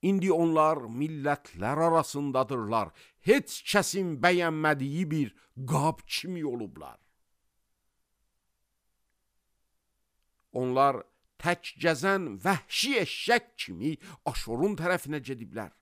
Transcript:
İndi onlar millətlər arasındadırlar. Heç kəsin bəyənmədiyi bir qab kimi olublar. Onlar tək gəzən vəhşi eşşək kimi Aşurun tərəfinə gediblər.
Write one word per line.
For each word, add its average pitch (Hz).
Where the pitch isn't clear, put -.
İndi 190
onlar 160
millətlər 139
arasındadırlar. 131
Heç 240
kəsin 190
bəyənmədiyi 156
bir 151
qab 143
kimi 180
olublar. 87
Onlar 127
tək -
gəzən 165
vəhşi 196
eşşək 226
kimi 117
Aşurun 143
tərəfinə 156
gediblər. 113